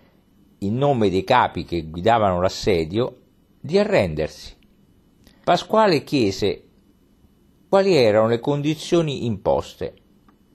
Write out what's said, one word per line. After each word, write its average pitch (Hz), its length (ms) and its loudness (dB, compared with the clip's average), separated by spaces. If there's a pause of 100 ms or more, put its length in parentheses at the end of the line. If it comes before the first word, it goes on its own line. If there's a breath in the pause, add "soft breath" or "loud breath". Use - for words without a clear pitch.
(580 soft breath)
in 101 180 -4
nome 127 360 0
dei 95 120 0
capi 117 400 0
che 80 240 -6
guidavano 92 540 0
l'assedio, 95 760 -2 (420)
di 151 180 -2
arrendersi. 98 760 -2 (880 soft breath)
Pasquale 180 600 2
chiese 104 600 -2 (1040)
quali 196 260 4
erano 110 340 4
le 117 100 0
condizioni 147 880 -2
imposte. - 640 -4 (600)